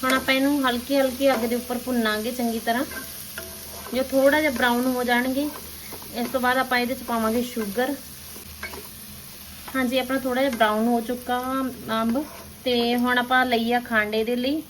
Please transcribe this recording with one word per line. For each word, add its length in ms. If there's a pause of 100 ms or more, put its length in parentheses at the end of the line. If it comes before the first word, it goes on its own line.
ਹੁਣ 80
ਆਪਾਂ 220
ਇਹਨੂੰ 340
ਹਲਕੀ 280
ਹਲਕੀ 360
ਅੱਗ 60
ਦੇ 160
ਉੱਪਰ 240
ਭੁੰਨਾਂਗੇ 540
ਚੰਗੀ 260
ਤਰ੍ਹਾਂ, 260 (1080)
ਜੋ 80
ਥੋੜਾ 380
ਜਿਹਾ 120
ਬਰਾਊਨ 340
ਹੋ 180
ਜਾਣਗੇ। 440 (680)
ਇਸ 140
ਤੋਂ 120
ਬਾਅਦ 180
ਆਪਾਂ 200
ਇਹਦੇ 160
'ਚ 80
ਪਾਵਾਂਗੇ 400
ਸ਼ੂਗਰ। 520 (1800)
ਹਾਂਜੀ, 220
ਆਪਣਾ 200
ਥੋੜਾ 240
ਜਿਹਾ 140
ਬਰਾਊਨ 300
ਹੋ 140
ਚੁੱਕਾ 420 (600)
ਅੰਬ। 220 (400)
ਤੇ 320
ਹੁਣ 220
ਆਪਾਂ 280
ਲਈ 260
ਆ 80
ਖੰਡ 340
ਇਹਦੇ 220
ਲਈ। 340